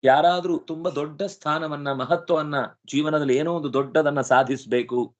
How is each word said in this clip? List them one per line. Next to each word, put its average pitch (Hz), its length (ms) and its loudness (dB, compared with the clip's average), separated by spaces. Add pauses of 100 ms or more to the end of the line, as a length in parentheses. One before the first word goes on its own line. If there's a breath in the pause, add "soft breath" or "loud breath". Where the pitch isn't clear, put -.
ಯಾರಾದ್ರೂ 170 540 4
ತುಂಬಾ 165 340 -8
ದೊಡ್ಡ 147 300 -8
ಸ್ಥಾನವನ್ನ, 151 680 -6
ಮಹತ್ವವನ್ನ, 151 640 -2 (320)
ಜೀವನದಲ್ಲಿ 147 500 0
ಏನೋ 160 160 0
ಒಂದು 143 200 -6
ದೊಡ್ಡದನ್ನ 143 480 0
ಸಾಧಿಸ್ಬೇಕು 123 1000 0